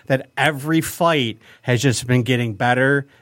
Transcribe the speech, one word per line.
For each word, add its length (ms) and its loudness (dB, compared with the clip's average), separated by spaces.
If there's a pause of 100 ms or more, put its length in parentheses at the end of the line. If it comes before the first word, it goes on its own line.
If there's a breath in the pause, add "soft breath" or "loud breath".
that 300 -2
every 440 0
fight 580 -2 (240 loud breath)
has 180 0
just 280 0
been 160 2
getting 300 -2
better 520 0 (160 soft breath)